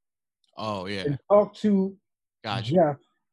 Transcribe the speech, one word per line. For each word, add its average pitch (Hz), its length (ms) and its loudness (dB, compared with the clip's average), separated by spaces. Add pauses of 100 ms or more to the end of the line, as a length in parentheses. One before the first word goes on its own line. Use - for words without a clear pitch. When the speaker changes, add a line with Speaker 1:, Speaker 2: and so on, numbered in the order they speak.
(560)
Speaker 1:
Oh, 101 300 -6
yeah. 98 160 -6
Speaker 2:
and 143 160 -4 (120)
talk 202 260 4
to 196 400 0 (480)
Speaker 1:
Gotcha. 107 300 -4
Speaker 2:
Jeff 151 220 4 (360)